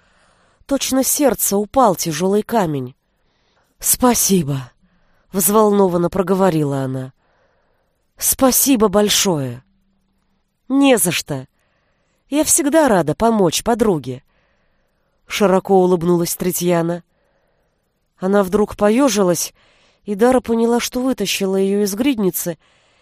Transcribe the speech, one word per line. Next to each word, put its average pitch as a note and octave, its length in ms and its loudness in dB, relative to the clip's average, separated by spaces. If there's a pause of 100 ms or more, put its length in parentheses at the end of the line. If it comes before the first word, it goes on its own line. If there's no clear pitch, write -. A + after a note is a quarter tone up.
(640)
Точно C4 380 -2
с - 40 -4
сердца A#3+ 500 0
упал G#3 380 2
тяжелый F#3 460 -2
камень. D3+ 540 -4 (840)
«Спасибо», D#3 920 0 (600)
взволнованно G3+ 760 2
проговорила E3+ 720 0
она. C3 340 -8 (1040)
«Спасибо B3 680 2
большое». E3+ 760 -2 (1040)
«Не C4+ 300 4
за F#3 140 0
что! C3+ 360 -8 (800)
Я D4 160 -2
всегда D4 440 2
рада E3+ 260 2
помочь G#3 500 0
подруге», F#3 600 -2 (1040)
широко F#3+ 520 2
улыбнулась F3 560 0
Третьяна. E3+ 680 -4 (1120)
Она G3 260 2
вдруг G3+ 320 -2
поежилась, G#3 800 0 (500)
и G#3 120 -8
Дара B3 240 2
поняла, A#3 400 0
что B3 220 -6
вытащила G3 560 -4
ее G3 260 0
из G3 100 -4
гридницы, G#3 640 -2 (440)